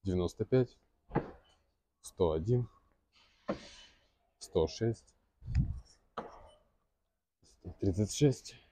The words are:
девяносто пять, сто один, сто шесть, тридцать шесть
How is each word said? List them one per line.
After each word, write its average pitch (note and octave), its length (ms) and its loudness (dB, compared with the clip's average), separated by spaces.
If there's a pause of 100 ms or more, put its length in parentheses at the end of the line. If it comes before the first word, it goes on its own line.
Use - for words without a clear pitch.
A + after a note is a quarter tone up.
девяносто F2+ 420 -2
пять, B2+ 320 0 (1200)
сто E2+ 320 0
один, A#2 360 0 (1700)
сто D#2+ 300 0
шесть, - 480 -4 (2750)
тридцать G2 340 0
шесть - 420 2 (160)